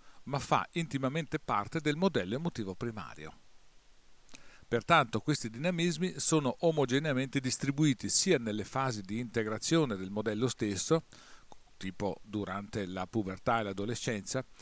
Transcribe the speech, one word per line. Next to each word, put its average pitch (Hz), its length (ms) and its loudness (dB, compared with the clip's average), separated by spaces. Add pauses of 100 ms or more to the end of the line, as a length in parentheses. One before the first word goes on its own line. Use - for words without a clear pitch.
(240)
ma 135 160 -4
fa 120 320 2
intimamente 147 680 -2
parte 104 420 -2
del 147 140 0
modello 131 400 0
emotivo 123 400 -4
primario. 85 640 -8 (1300)
Pertanto 117 540 2
questi 147 300 0
dinamismi 165 680 0
sono 139 420 4
omogeneamente 139 800 2
distribuiti 135 680 2
sia 170 300 4
nelle 107 260 -2
fasi 127 380 -2
di 101 180 -4
integrazione 113 760 2
del 92 160 -4
modello 107 380 0
stesso, 110 560 2 (760)
tipo 95 460 -4
durante 101 640 -4
la 92 200 -4
pubertà 107 540 0
e - 20 0
l'adolescenza, 104 840 -2 (180)